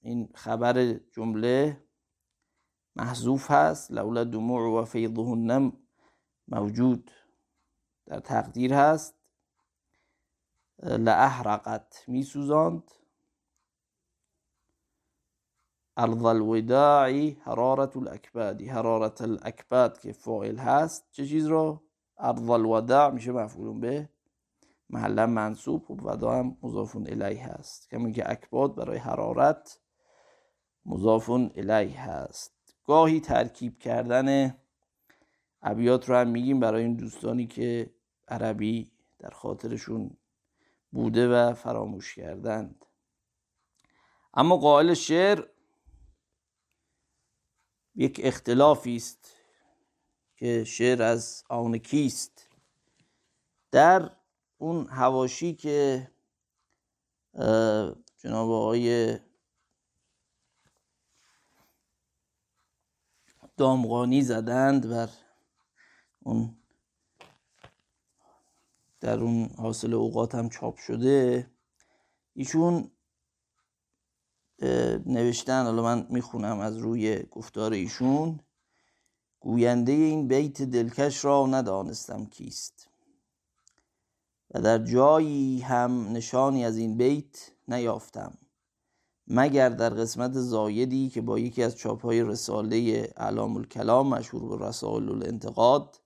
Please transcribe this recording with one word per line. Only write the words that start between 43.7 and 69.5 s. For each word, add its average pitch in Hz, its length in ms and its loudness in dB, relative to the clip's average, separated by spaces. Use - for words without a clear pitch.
اما 170 220 6
قائل 147 380 6
شعر 180 480 2
یک 135 300 -2
اختلافی 131 720 4
است - 340 -14
که 117 280 -2
شعر 120 380 2
از 117 460 -2
آن 117 300 -2
کیست. - 680 -4
در 165 400 8
اون 160 280 -4
حواشی 131 680 0
که، 139 560 -2
اه، 110 600 0
جناب 113 340 -4
آقای 113 680 0
دامغانی 127 640 2
زدند 120 640 2
بر 117 200 -4
اون، 113 340 -4
در 113 180 -2
اون 117 400 0